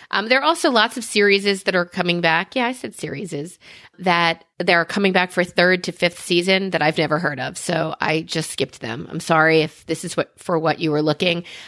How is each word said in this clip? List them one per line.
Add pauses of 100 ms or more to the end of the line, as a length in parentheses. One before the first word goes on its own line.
(120)
Um,
there
are
also
lots
of
series
that
are
coming
back.
Yeah,
I
said
series (400)
that (160)
they're
coming
back
for
third
to
fifth
season
that
I've
never
heard
of.
So
I
just
skipped
them.
I'm
sorry
if
this
is
what,
for
what
you
were
looking. (260)